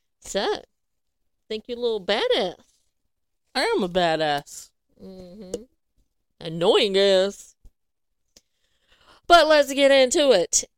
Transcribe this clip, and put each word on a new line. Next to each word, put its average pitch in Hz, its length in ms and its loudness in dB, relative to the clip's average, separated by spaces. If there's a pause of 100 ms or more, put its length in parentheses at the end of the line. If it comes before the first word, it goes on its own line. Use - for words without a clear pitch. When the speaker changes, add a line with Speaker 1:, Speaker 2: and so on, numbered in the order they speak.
(220)
Speaker 1:
So, 240 400 -6 (880)
think 214 200 -12
you 240 80 -10
a 233 40 -14
little 226 240 -4
badass. 233 520 -2 (960)
Speaker 2:
I 254 80 -4 (140)
am 277 80 -2
a 180 60 -4
badass. 160 840 -4 (320)
Speaker 1:
Mm-hmm. 190 600 -16 (760)
Annoying 190 580 0
ass. 196 580 0 (1700)
But 330 200 6
let's 285 260 2
get 277 160 2
into 269 400 2
it. 185 360 0 (120)